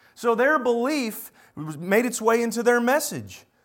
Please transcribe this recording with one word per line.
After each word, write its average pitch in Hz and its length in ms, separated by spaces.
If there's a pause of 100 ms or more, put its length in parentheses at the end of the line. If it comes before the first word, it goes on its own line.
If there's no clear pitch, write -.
(140)
So 233 200
their 277 240
belief 240 720 (260)
made 170 480
its 240 160
way 226 220
into 233 200
their 240 180
message. 233 640 (180)